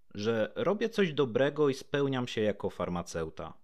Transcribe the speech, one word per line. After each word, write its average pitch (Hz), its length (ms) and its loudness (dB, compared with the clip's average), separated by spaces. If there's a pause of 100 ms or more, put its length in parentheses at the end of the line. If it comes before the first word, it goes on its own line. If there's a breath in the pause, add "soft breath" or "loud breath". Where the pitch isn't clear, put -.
(140)
że 110 420 0
robię 208 320 0
coś 190 240 0
dobrego 143 560 2
i 131 60 2
spełniam 135 540 -2
się - 120 -2
jako 104 300 2
farmaceuta. 85 920 -4